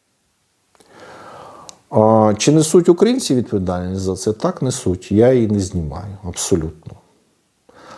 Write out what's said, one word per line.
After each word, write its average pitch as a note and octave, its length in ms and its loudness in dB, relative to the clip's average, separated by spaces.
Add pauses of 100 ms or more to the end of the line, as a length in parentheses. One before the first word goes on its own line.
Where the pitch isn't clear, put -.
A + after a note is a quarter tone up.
(1900)
А, A2 480 4
чи C#3+ 140 2
несуть D#3+ 360 4
українці G#3 460 2
відповідальність F#2 680 -4
за F#2 160 -4
це? G#2+ 160 -4
Так, F3 300 -6
несуть. B2 500 -4
Я A#2 200 6
її A#2 160 2
не G#2 120 0
знімаю, F#2 640 -8
абсолютно. E2 680 -4 (1040)